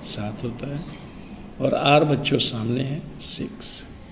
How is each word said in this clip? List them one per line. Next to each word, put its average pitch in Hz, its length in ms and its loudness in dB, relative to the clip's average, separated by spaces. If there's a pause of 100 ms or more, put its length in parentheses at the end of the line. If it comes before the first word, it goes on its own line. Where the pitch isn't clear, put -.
सात 107 380 -4
होता 117 240 -6
है 143 120 -4 (800)
और 135 140 4
आर 147 300 8
बच्चों 139 360 4
सामने 120 420 2
है 139 180 -2 (200)
सिक्स, - 640 -6 (280)